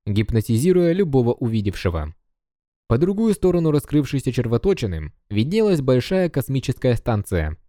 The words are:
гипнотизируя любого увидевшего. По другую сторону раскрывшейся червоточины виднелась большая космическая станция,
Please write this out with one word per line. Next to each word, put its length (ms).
гипнотизируя 880
любого 420
увидевшего. 800
По 100
другую 340
сторону 380
раскрывшейся 640
червоточины 840
виднелась 500
большая 480
космическая 680
станция, 600